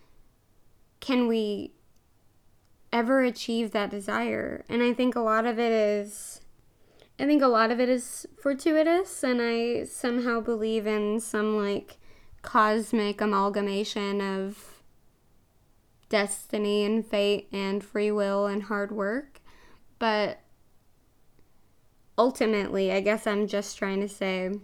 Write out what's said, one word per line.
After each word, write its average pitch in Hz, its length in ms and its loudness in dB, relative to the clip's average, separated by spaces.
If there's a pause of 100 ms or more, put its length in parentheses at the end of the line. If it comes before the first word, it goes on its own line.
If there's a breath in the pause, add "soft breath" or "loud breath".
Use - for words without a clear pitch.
(1000 soft breath)
can 247 260 2
we 214 460 -2 (1200)
ever 240 300 4
achieve 233 500 -2
that 202 180 -2
desire. 214 800 -4
And 240 140 0
I 240 100 4
think 247 240 2
a 240 40 -2
lot 220 260 2
of 233 120 -2
it 233 140 2
is, 208 680 0 (800 soft breath)
I 269 80 0
think 294 160 6
a 262 60 6
lot 226 220 4
of 240 100 0
it 247 80 2
is - 380 -2 (140)
fortuitous, 311 840 2
and 247 180 2
I 233 420 -2
somehow 240 560 -2
believe 220 460 -2
in 214 320 0
some, 214 380 -2
like, 202 400 -4 (460 soft breath)
cosmic 214 800 2
amalgamation 202 1000 -2
of 196 640 -6 (1300)
destiny 208 760 0
and 214 200 0
fate 202 480 0
and 196 300 -4
free 208 280 -2
will 202 360 0
and 202 180 -4
hard 202 280 -4
work. 214 480 -6 (580 soft breath)
But 214 420 0 (1800)
ultimately, 214 720 2
I 196 100 2
guess 214 260 0
I'm 208 200 0
just 202 320 -4
trying 196 220 -2
to 202 80 -2
say, 185 420 -4 (140)